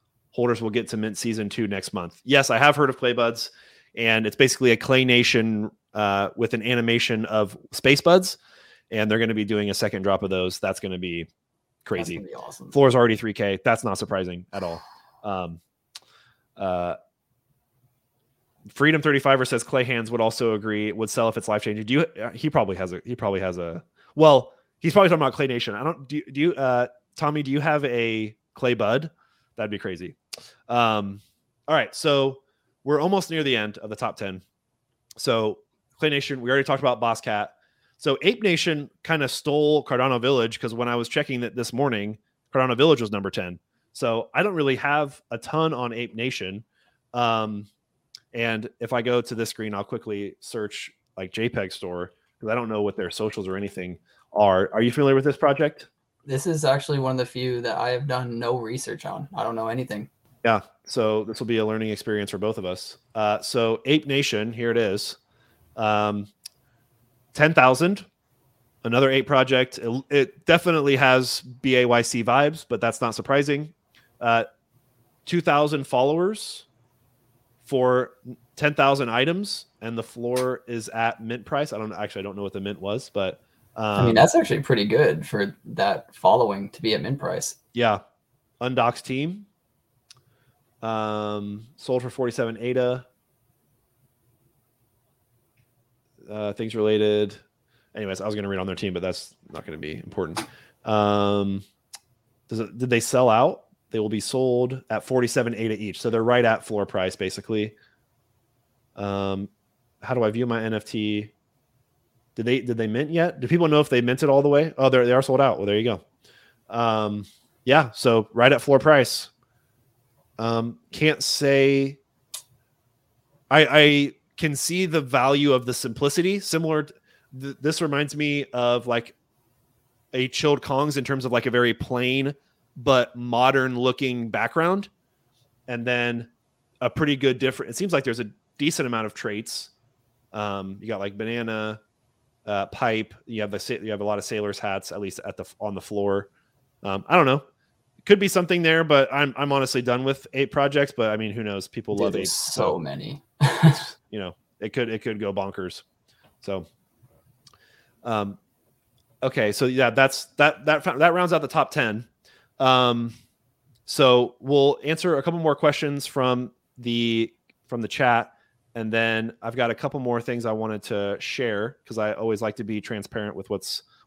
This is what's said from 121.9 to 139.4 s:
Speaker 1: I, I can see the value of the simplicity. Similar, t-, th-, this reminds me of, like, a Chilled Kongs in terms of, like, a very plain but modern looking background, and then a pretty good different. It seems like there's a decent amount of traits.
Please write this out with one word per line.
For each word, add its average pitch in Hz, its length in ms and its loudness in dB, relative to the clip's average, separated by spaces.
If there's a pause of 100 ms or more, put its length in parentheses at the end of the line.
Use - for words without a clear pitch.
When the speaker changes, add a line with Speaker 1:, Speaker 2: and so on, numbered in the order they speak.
Speaker 1:
I, 147 180 8
I 147 440 6 (220)
can 151 200 -2
see 180 320 -2
the 156 120 -2
value 139 540 2
of 123 140 0
the 127 80 -4
simplicity. 165 640 -2
Similar, 160 440 -2
t-, - 100 -18 (460)
th-, 139 220 -12
this 160 220 -2
reminds 147 320 -2
me 143 300 -2
of, 120 420 0
like, 117 280 -2 (1000)
a 127 160 -2
Chilled 143 340 0
Kongs 143 340 0
in 131 60 -2
terms 135 220 -4
of, 117 60 -4
like, 120 140 2
a 123 60 -2
very 120 240 2
plain 131 580 -2 (420)
but 127 400 2
modern 127 640 2
looking 123 540 -2
background, 165 580 -2 (800)
and 120 180 -6
then 120 420 -2 (540)
a 123 80 0
pretty 147 260 0
good 131 220 2
different. 131 320 -2
It 117 60 -12
seems 185 180 -4
like 139 100 2
there's 117 160 -4
a 107 120 -8 (260)
decent 147 300 -2
amount 113 180 -2
of 104 80 -8
traits. - 560 -10 (640)